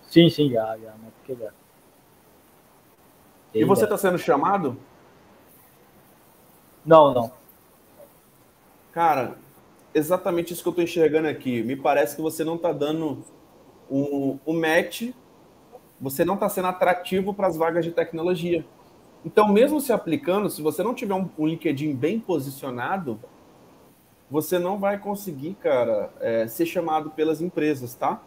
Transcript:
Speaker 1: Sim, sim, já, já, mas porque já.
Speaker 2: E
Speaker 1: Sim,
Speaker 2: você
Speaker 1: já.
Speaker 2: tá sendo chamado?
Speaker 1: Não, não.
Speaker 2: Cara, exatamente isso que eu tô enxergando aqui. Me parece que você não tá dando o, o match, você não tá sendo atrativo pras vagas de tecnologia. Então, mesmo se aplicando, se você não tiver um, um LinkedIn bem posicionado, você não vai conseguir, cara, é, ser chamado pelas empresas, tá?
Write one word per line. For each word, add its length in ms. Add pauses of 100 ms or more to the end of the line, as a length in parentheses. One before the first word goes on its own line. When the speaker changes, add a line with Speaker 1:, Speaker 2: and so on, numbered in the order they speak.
Speaker 1:
Sim, 200
sim, 220
já, 260
já, 240
mas 200
porque 200
já. 120 (2000)
Speaker 2:
E 40
Speaker 1:
Sim, 80
Speaker 2:
você 160
Speaker 1:
já. 60
Speaker 2:
tá 100
sendo 200
chamado? 600 (2000)
Speaker 1:
Não, 260
não. 180 (1600)
Speaker 2:
Cara, 440 (560)
exatamente 600
isso 80
que 80
eu 20
tô 80
enxergando 480
aqui. 340
Me 140
parece 400
que 60
você 220
não 120
tá 160
dando 500 (680)
o, 560
o 80
match, 560 (920)
você 240
não 140
tá 100
sendo 200
atrativo 680
pras 200
vagas 300
de 60
tecnologia. 760 (580)
Então, 300
mesmo 300
se 100
aplicando, 560
se 140
você 200
não 120
tiver 200
um, 220
um 100
LinkedIn 480
bem 240
posicionado, 1000 (1120)
você 280
não 200
vai 200
conseguir, 640
cara, 480 (100)
é, 280
ser 160
chamado 460
pelas 320
empresas, 520
tá? 320